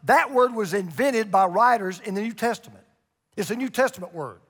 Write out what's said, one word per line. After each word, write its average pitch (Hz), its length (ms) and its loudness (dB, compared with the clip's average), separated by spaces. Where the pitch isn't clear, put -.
that 285 260 4
word 247 240 2
was 202 180 -4
invented 208 600 -2
by 190 140 4
writers 196 540 2
in 196 140 -8
the 196 60 -2
New 226 120 -6
Testament. 226 520 -6
It's 196 140 -6
a 226 60 -4
New 254 120 -4
Testament 208 460 -2
word. 123 360 -10